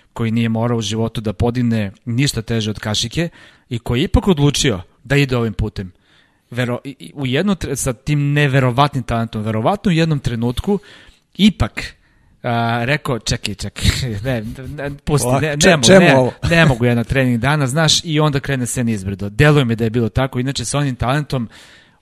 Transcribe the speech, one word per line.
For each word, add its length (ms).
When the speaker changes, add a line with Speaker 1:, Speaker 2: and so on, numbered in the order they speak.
Speaker 1:
koji 180
nije 180
morao 300
u 40
životu 380
da 120
podigne 600
ništa 380
teže 280
od 80
kašike 500
i 100
koji 220
je 40
ipak 240
odlučio 520
da 120
ide 200
ovim 160
putem. 400
Vero-, 340
i, 140
i 160
u 120
jednom 300
tre-, 200
sa 160
tim 400
neverovatnim 680
talentom, 400
verovatno 460
u 40
jednom 260
trenutku 600
ipak 600
A, 400
rekao, 340
„Čekaj, 360
čekaj, 340
<laughs> 140
ne, 200
ne, 140
pusti, 240
Speaker 2:
Ovak-, 140
Speaker 1:
ne, 180
Speaker 2:
če-, 80
Speaker 1:
ne 80
mogu, 100
Speaker 2:
čemu 140
Speaker 1:
ne, 160
Speaker 2:
ovo? 160
Speaker 1:
ne 160
mogu 180
ja 100
na 100
trening 360
dana, 260
znaš, 380
i 160
onda 200
krene 260
se 180
nizbrdo.” 440
Deluje 360
mi 120
da 80
je 60
bilo 180
tako, 320
inače 240
sa 140
onim 180
talentom, 520